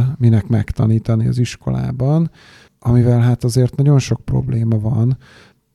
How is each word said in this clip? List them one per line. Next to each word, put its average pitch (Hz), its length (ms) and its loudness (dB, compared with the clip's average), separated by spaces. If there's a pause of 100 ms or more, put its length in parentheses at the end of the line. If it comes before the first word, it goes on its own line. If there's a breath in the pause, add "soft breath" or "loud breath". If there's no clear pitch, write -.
(180)
minek 113 300 2
megtanítani 110 800 -2
az 123 100 -2
iskolában, 127 920 -2 (480 loud breath)
amivel 120 400 2
hát 120 240 0
azért 123 320 0
nagyon 143 240 4
sok - 260 -4
probléma 117 540 -2
van. 117 380 0 (580 loud breath)